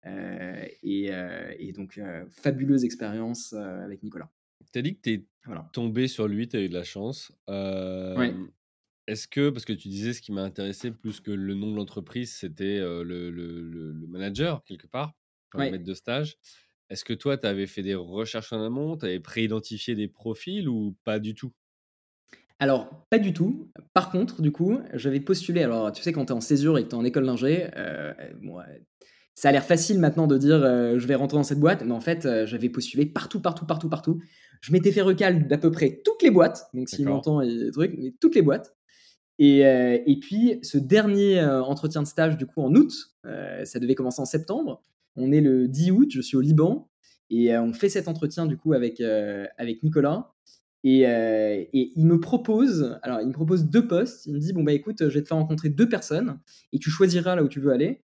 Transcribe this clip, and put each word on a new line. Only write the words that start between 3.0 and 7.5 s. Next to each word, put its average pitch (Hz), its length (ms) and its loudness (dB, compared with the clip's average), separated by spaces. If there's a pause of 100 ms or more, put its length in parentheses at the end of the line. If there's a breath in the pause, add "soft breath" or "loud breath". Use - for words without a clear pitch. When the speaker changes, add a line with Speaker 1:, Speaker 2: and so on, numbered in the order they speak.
Speaker 1:
heu, 107 60 -10
avec 95 420 -14
Nicolas. 107 280 -16 (420)
Speaker 2:
T'as 123 100 -6
dit 170 140 -6
que - 40 -20
t'es 107 260 -6 (180)
Speaker 1:
Voilà. 87 280 -16
Speaker 2:
tombé 120 360 -4
sur 107 200 -4
lui, 107 200 -4
t'as 117 120 -6
eu 95 80 -4
de 85 60 -8
la 87 100 -8
chance. 107 480 -12 (840)